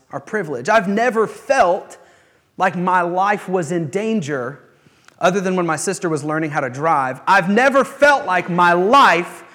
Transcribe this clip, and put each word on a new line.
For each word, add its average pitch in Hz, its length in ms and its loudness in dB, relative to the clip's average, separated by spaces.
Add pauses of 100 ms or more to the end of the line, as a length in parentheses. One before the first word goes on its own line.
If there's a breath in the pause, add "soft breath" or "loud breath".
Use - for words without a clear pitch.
(100)
our 139 80 -8
privilege. 151 500 -8
I've 214 200 2
never 220 400 0
felt - 720 0 (580 soft breath)
like 180 180 0
my 180 280 2
life 185 460 -2
was 180 220 -2
in 170 200 -2
danger 151 760 -4 (560 soft breath)
other 185 200 0
than 185 140 -2
when 175 120 -2
my 156 100 -2
sister 180 320 -4
was 151 160 -4
learning 151 260 -4
how 151 100 -4
to 131 100 -4
drive. 139 580 -2
I've 190 200 4
never 254 360 2
felt 285 420 0
like 180 240 -2
my 175 220 4
life 185 720 2 (100)